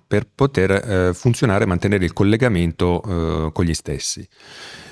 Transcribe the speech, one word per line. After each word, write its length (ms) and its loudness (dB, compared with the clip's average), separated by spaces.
per 260 0
poter, 380 2
eh, 440 0
funzionare 500 2
e 20 0
mantenere 380 2
il 80 0
collegamento, 920 2
eh, 500 -4
con 120 0
gli 100 0
stessi. 500 -8